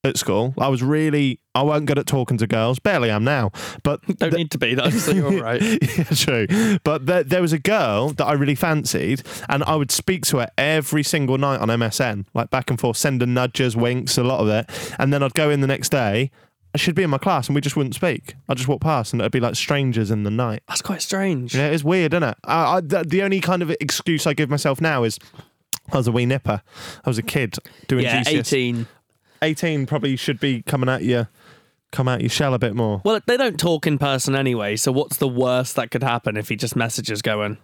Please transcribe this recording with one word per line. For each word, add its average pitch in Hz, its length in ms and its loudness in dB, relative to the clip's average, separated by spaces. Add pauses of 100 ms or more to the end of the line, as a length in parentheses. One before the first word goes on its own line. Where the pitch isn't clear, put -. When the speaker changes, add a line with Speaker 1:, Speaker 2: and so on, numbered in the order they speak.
Speaker 1:
at 135 140 0
school, 110 400 0
I 131 120 0
was 127 140 0
really, 147 560 0 (160)
I 127 80 2
weren't 151 220 2
good 143 120 0
at 143 80 -2
talking 127 320 0
to 107 100 0
girls. 117 320 0
Barely 151 300 2
am 107 140 2
now, 123 280 0 (320)
but 143 180 -2
Speaker 2:
<laughs> - 40 -20
Don't - 140 -4 (120)
Speaker 1:
the 165 60 2
Speaker 2:
need 165 140 -4
to 127 60 -6
be, 117 180 0
though, 127 140 2
so 185 220 0
you're 180 140 2
all 151 160 2
right. 120 200 -2
Speaker 1:
<laughs> 220 360 2
Yeah, 175 60 2
true. 165 800 2
But 147 240 0
there, 180 160 4
there 180 180 2
was 170 100 2
a 160 80 2
girl 135 500 2
that 147 160 -2
I 139 80 2
really 143 220 2
fancied, 135 680 0 (260)
and 143 140 2
I 156 120 0
would 147 160 0
speak - 360 -2
to 147 100 2
her 120 100 0 (100)
every 151 460 2
single 135 340 0
night 135 220 0
on 107 100 0
M 117 120 2
S 113 180 -2
N, 104 340 -2
like, 117 180 -2
back 131 180 -2
and 120 100 0
forth, 117 180 0
sending 123 360 0
nudges, 123 420 0
winks, 123 420 0
a 123 60 2
lot 123 160 2
of 107 100 2
it. 107 200 0 (300)
And 135 120 2
then 143 120 2
I'd 131 100 0
go 151 160 2
in 147 120 2
the 135 60 2
next 135 220 -2
day, 123 400 0 (460)
she'd 156 200 0
be 190 80 2
in 170 60 2
my 139 80 0
class, 151 300 0
and 139 80 0
we 143 60 2
just 139 140 -4
wouldn't 135 200 0
speak. - 400 -4 (120)
I'd 131 100 -2
just 127 120 -2
walk 139 120 0
past, 143 320 0
and 120 80 0
it'd 107 100 0
be 135 80 0
like 117 160 0
strangers 123 560 0
in 104 120 0
the 101 80 -2
night. 113 360 -2
Speaker 2:
That's - 160 -6
quite 185 180 -6
strange. 170 540 -2
Speaker 1:
Yeah, 139 140 2
it's 151 140 0
weird, 160 300 2
isn't 175 100 2
it? 113 220 -2
I, 160 320 2
I, 185 40 0
the, 165 220 -2
the 170 200 0
only 196 180 0
kind 175 220 0
of 160 80 -2 (100)
excuse 156 460 -2
I 151 60 2
give 143 160 0
myself 139 300 0
now 151 240 2
is 113 140 -2 (720)
I 147 60 2
was 120 100 2
a 120 40 2
wee 120 160 2
nipper. 127 340 0 (420)
I - 60 0
was 117 80 0
a 113 60 -2
kid 123 320 -2 (320)
doing 127 180 2
Speaker 2:
Yeah, 117 160 2
Speaker 1:
G 120 80 0
C - 0 -
S 156 60 2 (180)
E. 143 40 4
Speaker 2:
eighteen. 120 300 -2 (560)
Speaker 1:
Eighteen 156 420 0
probably 139 300 0
should 127 240 -4
be 131 240 0
coming 127 260 0
out 127 140 -2
your, 120 260 0 (640)
come 131 160 0
out 127 140 0
your 120 80 0
shell 135 260 0
a 120 40 -2
bit 110 160 0
more. 107 300 0
Speaker 2:
Well, 214 220 2
they 240 100 2
don't 226 220 0
talk 165 260 0
in 151 140 2
person 139 360 0
anyway, 117 420 0
so 135 140 0
what's 139 260 0
the 143 100 0
worst 127 480 0
that 120 160 -2
could 123 100 -2
happen 120 360 -2
if 107 120 -6
he 113 60 -2
just 113 200 -6
messages 110 460 -2
going 104 420 -2